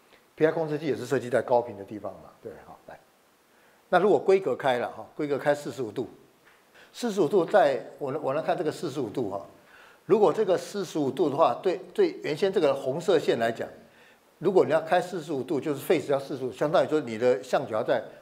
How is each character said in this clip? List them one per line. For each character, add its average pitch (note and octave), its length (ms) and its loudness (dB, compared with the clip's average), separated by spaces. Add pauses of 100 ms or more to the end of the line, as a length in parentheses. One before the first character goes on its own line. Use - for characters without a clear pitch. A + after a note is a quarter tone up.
(360)
？P D#3 100 2
I D#3+ 60 4
控 D#3+ 160 -2
制 D3 100 -4
器 D#3 80 -6
也 C3 100 0
是 A#2 120 -8
设 C3 100 0
计 A#2+ 140 -4
在 A#2 100 2
高 A#2+ 200 2
频 G#2+ 140 -10
的 G2 80 -14
地 G#2+ 140 -12
方 G2 160 -10
嘛， F2+ 160 -20 (140)
对， A2 80 -14 (140)
好， D#2 120 -20 (100)
来， - 120 -20 (920)
那 F3+ 100 4
如 G3+ 100 4
果 D3+ 100 6
规 F#3+ 200 4
格 C#3 160 -2
开 B2+ 240 0
了 G2+ 120 -4
哈， G#2+ 240 -16
规 D3+ 120 -6
格 C#3 100 -2
开 C#3+ 180 0
四 C#3+ 160 -10
十 B2 100 -10
五 A2 100 -6
度， A#2+ 180 -6 (840)
四 A#3+ 200 -6
十 F#3+ 100 0
五 D3+ 60 4
度 E3+ 180 2
在 D#3 380 4 (140)
我 C3+ 140 -6
们， D3+ 100 -6
我 C#3+ 60 -4
们 C3+ 80 -2
来 D3+ 60 -2
看 E3 160 -2
这 F3 60 -4
个 D3+ 80 0
四 E3 180 -8
十 C3+ 100 -8
五 A#2 100 -4
度 G#2+ 200 -4
哈， G2 160 -8 (600)
如 G3+ 140 4
果 E3+ 140 6
这 A3 100 0
个 F3+ 140 2
四 - 260 -6
十 D#3+ 160 -6
五 C#3 100 0
度 D3+ 200 0
的 B2+ 60 -4
话， D#3 180 4 (100)
对， E3+ 160 0 (140)
对 F3+ 180 2 (120)
原 C#3+ 120 -2
先 F#3+ 160 0
这 F#3+ 80 2
个 C#3+ 140 4
红 C3 260 -4
色 E3+ 180 2
线 C#3+ 220 2
来 A#2 120 2
讲， - 160 -8 (720)
如 E3+ 120 0
果 F3 140 6
你 B2+ 60 -2
要 D#3 100 2
开 F3+ 180 2
四 F3 220 -6
十 D3+ 100 -10
五 C3+ 100 -4
度， D3 180 -2
就 D#3 140 -4
是 C3+ 80 -6
phase C#3+ 300 0
要 C#3 80 2
四 C#3 160 -8
十 B2+ 80 -8
五， B2 80 -4
相 D3+ 180 -2
当 D#3+ 160 4
于 - 40 -8
说 D#3 100 2
你 A#2 180 -6
的 B2+ 240 4
相 D3+ 240 -2
角 A2 120 -4
要 A#2+ 60 -2
在 C3 200 0 (180)